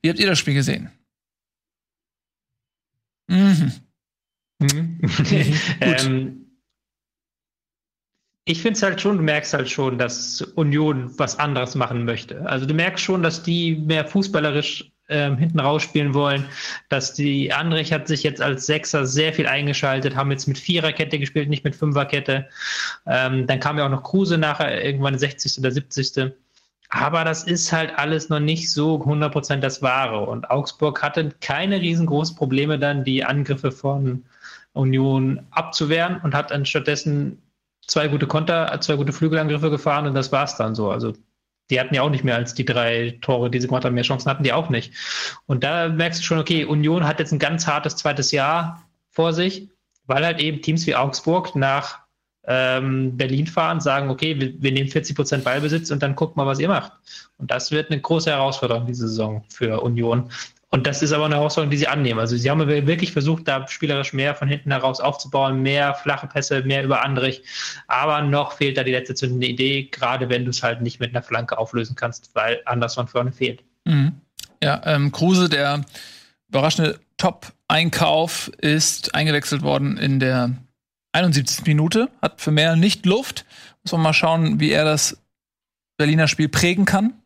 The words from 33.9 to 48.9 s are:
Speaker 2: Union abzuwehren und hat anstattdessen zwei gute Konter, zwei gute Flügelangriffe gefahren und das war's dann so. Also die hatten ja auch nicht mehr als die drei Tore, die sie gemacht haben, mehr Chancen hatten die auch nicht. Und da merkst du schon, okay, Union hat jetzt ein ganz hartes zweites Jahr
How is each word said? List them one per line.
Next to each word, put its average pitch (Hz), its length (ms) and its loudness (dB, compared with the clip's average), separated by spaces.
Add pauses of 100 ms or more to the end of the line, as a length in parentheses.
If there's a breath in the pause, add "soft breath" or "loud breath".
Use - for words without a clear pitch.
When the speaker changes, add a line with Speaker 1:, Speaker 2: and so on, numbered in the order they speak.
Speaker 2:
Union 135 760 2
abzuwehren 165 720 -2
und 147 120 -2
hat 147 180 -2
anstattdessen 143 880 -2 (460)
zwei 151 220 0
gute 143 180 2
Konter, 160 560 0
zwei 147 140 0
gute 143 180 -2
Flügelangriffe 156 560 0
gefahren 147 360 0
und 139 80 -2
das 131 180 0
war's 143 260 0
dann 110 160 0
so. 107 160 0
Also 117 240 -2 (560)
die 127 100 2
hatten 131 140 -2
ja 131 80 2
auch 151 80 2
nicht 135 140 0
mehr 123 120 2
als 120 180 -4
die 127 100 -2
drei 117 560 0
Tore, 123 300 0
die 127 100 0
sie 123 60 -2
gemacht 127 180 0
haben, 123 100 0
mehr 120 100 0
Chancen 135 260 -2
hatten 139 140 -2
die 123 100 2
auch 160 160 -2
nicht. 117 220 -2 (540 loud breath)
Und 131 180 0
da 165 240 0
merkst 165 320 0
du - 40 -6
schon, 165 140 0
okay, 156 260 0
Union 151 420 2
hat 151 120 0
jetzt 151 140 -2
ein 147 60 0
ganz 160 280 0
hartes 151 300 -2
zweites 139 340 0
Jahr 160 520 0 (280)